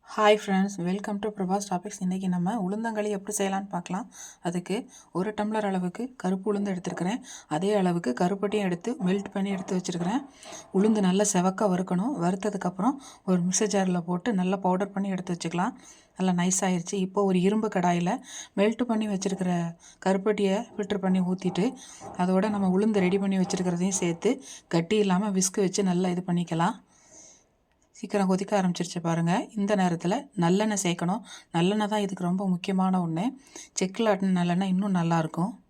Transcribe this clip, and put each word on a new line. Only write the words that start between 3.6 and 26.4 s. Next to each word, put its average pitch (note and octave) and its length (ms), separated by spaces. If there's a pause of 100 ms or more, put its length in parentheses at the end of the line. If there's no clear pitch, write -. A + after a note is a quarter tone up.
பார்க்கலாம். F3+ 320 (440)
அதுக்கு F3 280 (420)
ஒரு G3 200
டம்ளர் G#3+ 320
அளவுக்கு F3+ 320 (200)
கருப்பு F#3+ 280
உளுந்து G3+ 220
எடுத்துருக்கிறேன். F3+ 460 (360)
அதே F#3 160 (100)
அளவுக்கு F3 300 (100)
கருப்பட்டியும் G3 480
எடுத்து F3 240 (140)
மெல்ட் G3 280
பண்ணி G3 220
எடுத்து F#3 220
வச்சிருக்கிறேன். F3+ 440 (560)
உளுந்து G#3+ 300
நல்லா G3 240
செவக்க F#3+ 400
வறுக்கணும். F#3 400 (120)
வறுத்ததுக்கப்புறம் F#3+ 720 (340)
ஒரு F3+ 160
மிக்ஸி G3 280
ஜாரில் F#3 360
போட்டு F#3 320
நல்லா F#3+ 160 (100)
பவுடர் G3 260
பண்ணி G3 220
எடுத்து F#3 200
வச்சுக்கலாம். F3 380 (440)
நல்லா F#3 240
நைஸ் F#3 260
ஆயிருச்சு. F3+ 280 (120)
இப்போ G3+ 240
ஒரு F3+ 160
இரும்பு A3 280
கடாயில F3 400 (440)
மெல்ட் A#3 320
பண்ணி G#3+ 220
வச்சிருக்கிற F#3+ 380 (540)
கருப்பட்டியை G3 500 (160)
ஃபில்டர் G3+ 360
பண்ணி F#3 140 (100)
ஊத்திட்டு, F#3 340 (580)
அதோட F#3 200 (120)
நம்ம F#3+ 220
உளுந்து G#3 300
ரெடி G3 180
பண்ணி G3 180
வச்சிருக்கிறதையும் F3+ 580
சேர்த்து F3 300 (440)
கட்டி E3+ 300
இல்லாம G3 340
விஸ்க் F#3+ 260
வச்சு F#3+ 260
நல்லா F3+ 240
இது F3+ 140
பண்ணிக்கலாம். F3 460 (1200)